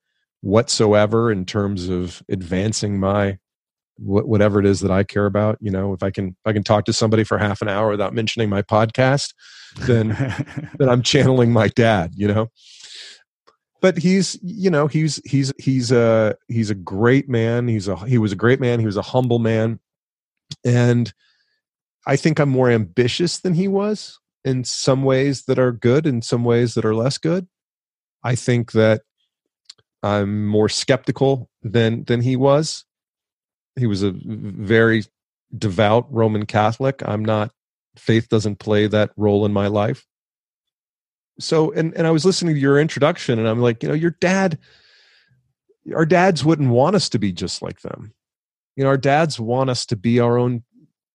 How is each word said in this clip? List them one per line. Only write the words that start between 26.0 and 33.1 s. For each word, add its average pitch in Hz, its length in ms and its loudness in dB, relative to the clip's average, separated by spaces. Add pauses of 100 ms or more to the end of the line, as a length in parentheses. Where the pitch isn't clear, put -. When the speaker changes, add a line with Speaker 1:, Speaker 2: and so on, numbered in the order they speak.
Speaker 1:
in 120 140 -2
some 120 220 -2
ways 120 300 2
that 110 120 -2
are 110 100 0
less 120 220 -2
good. 180 300 -2 (760)
I 120 120 -2
think 120 360 -2
that 110 300 4 (1000)
I'm 104 460 -2
more 107 220 2
skeptical 135 800 -2 (120)
than, 113 440 0
than 120 160 -2
he 127 140 0
was. 139 500 0 (920)